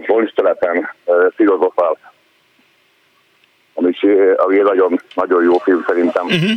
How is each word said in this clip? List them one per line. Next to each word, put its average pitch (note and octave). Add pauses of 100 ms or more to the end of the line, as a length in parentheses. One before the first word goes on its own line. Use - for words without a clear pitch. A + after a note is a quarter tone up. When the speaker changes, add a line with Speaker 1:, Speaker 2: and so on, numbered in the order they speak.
Speaker 1:
Voncstelepen, F#2 (160)
ö, F2
filozofál, F2+ (1800)
ami F2
is, -
ö, G2
ami F#2+
egy G2+
nagyon, F#2 (140)
nagyon F2+
jó F2
film F2
szerintem, F2
Speaker 2:
Mhm. F3+ (220)